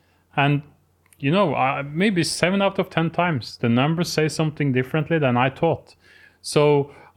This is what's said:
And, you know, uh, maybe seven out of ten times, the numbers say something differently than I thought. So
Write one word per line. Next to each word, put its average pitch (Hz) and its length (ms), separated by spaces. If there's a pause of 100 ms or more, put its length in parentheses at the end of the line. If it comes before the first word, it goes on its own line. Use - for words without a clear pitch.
(360)
And, 143 260 (580)
you 143 120
know, 180 240
uh, 139 280
maybe 170 400
seven 190 380
out 196 180
of 180 100
ten 165 200
times, 170 480
the 120 120
numbers 156 420
say 156 160
something 151 460
differently 147 460
than 123 180
I 131 120
thought. - 460 (460)
So 147 500 (260)